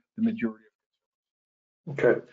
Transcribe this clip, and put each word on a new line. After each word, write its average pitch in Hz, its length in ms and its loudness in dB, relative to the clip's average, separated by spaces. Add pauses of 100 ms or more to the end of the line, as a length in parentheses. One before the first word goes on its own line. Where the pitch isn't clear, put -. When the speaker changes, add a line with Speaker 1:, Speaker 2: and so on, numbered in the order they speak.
(160)
Speaker 1:
the 107 60 -6
majority 113 420 -2 (1200)
of 143 100 -10
Speaker 2:
consumers. 123 220 4
Okay, - 140 -12